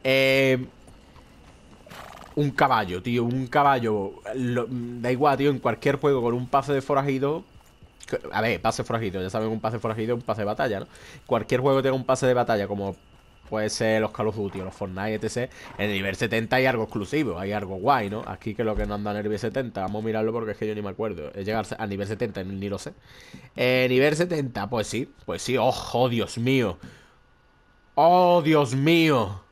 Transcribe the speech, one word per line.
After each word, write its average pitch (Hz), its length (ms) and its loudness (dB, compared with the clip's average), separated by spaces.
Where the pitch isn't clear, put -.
Eh, 135 600 4
un 147 160 2
caballo, 107 500 2
tío, 120 220 0
un 123 240 -2
caballo. 117 640 2
Lo, 120 320 0
da 120 420 -6
igual, 135 260 4
tío, 139 140 2
en 131 80 -2
cualquier 135 380 0
juego 139 260 2
con 117 120 2
un 127 120 -4
pase 139 260 0
de 135 80 2
forajido. 139 640 0
A 104 80 0
ver, 107 220 0
pase 113 220 -2
forajido, 107 360 -4
ya 92 80 -4
saben, 110 200 -2
un 110 120 -4
pase 113 200 -4
forajido, 113 340 -2
un 120 80 -6
pase 107 200 -4
de 101 40 -2
batalla, 107 340 -2
¿no? - 60 -10
Cualquier 123 340 0
juego 135 180 2
que 127 40 0
tenga 131 140 0
un 127 80 -6
pase 131 240 2
de 123 60 4
batalla, 113 340 2
como 98 260 -4
puede 107 200 -2
ser 110 300 2
los 107 120 0
Call 110 160 -2
of 101 80 -4
Duty 98 240 -6
o 92 40 -8
los 92 100 -10
Fortnite, 104 520 -4
etcétera. 120 260 -4
En 104 120 0
el 98 60 -2
nivel 95 180 -2
setenta 113 420 0
hay 131 100 4
algo 120 180 2
exclusivo, 107 540 -2
hay 98 140 -4
algo 98 240 -4
guay, 110 320 2
¿no? 107 180 -6
Aquí 101 280 -8
que 120 80 -4
lo 107 140 0
que 104 100 -2
no 104 80 -4
anda 104 160 -4
en 104 60 -4
el 107 80 -4
nivel 104 140 -2
setenta, 113 440 -4
vamos 107 220 -4
a - 20 -4
mirarlo 110 260 0
porque 113 200 -4
es - 40 -8
que 107 120 -4
yo 107 80 -4
ni 104 60 -6
me 101 80 -6
acuerdo. 92 440 -6
Es 98 100 -8
llegar 107 220 -2
a 110 100 -6
nivel 98 200 -4
setenta, 104 380 -6
ni, 98 100 -8
ni 98 140 -6
lo 101 100 -4
sé. - 140 -12
Eh, 127 340 2
nivel 139 240 4
setenta, 143 560 -2
pues 110 160 0
sí, 117 260 -6
pues 87 160 -6
sí. 123 160 0
¡Ojo, 123 500 2
Dios 117 300 -2
mío! 117 400 2
¡Oh, 175 480 8
Dios 143 320 4
mío! 139 640 4